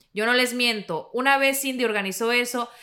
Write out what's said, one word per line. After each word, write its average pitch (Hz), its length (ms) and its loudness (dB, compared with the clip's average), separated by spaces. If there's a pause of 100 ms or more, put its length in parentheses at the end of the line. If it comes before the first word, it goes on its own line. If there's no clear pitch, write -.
(120)
Yo 208 140 -2
no 240 80 2
les 247 200 2
miento, 214 580 -2
una 269 260 2
vez 269 240 2
Cindy 262 220 -2
organizó 208 480 -2
eso, 240 360 -2 (140)